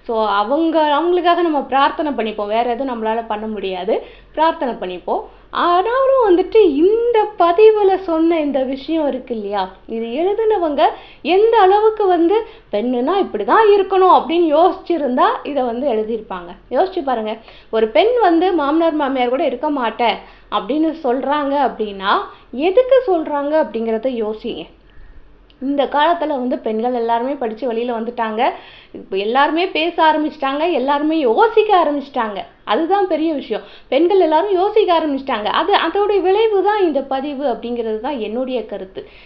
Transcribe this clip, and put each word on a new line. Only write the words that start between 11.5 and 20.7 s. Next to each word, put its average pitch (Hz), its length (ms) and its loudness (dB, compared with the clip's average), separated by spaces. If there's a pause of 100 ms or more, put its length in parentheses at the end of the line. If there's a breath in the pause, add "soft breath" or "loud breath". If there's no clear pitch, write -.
அளவுக்கு 415 480 4
வந்து 359 400 2 (240 loud breath)
பெண்ணுனா 247 460 0
இப்படி 208 260 -2
தான் 381 240 4
இருக்கணும் 381 480 4
அப்படின்னு 320 400 2
யோசிச்சிருந்தா 320 720 0 (160)
இதை 277 200 -4
வந்து 247 240 -4
எழுதியிருப்பாங்க. 214 640 -6 (180)
யோசிச்சு 339 340 -2
பாருங்க, 226 340 -4 (340 loud breath)
ஒரு 220 160 0
பெண் 415 340 2
வந்து 359 320 2
மாமனார் 320 400 0
மாமியார் 269 360 -2
கூட 262 160 0
இருக்க 277 240 -2
மாட்டேன் 233 480 -2 (340 loud breath)
அப்படின்னு 269 520 -2